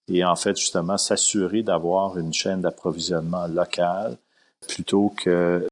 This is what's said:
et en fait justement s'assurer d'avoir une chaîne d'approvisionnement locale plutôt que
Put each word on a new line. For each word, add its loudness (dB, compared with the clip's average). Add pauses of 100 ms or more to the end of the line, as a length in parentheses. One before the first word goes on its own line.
et 4
en 4
fait 0
justement -2
s'assurer 0
d'avoir 0
une -4
chaîne -2
d'approvisionnement -2
locale -2 (500)
plutôt 2
que 2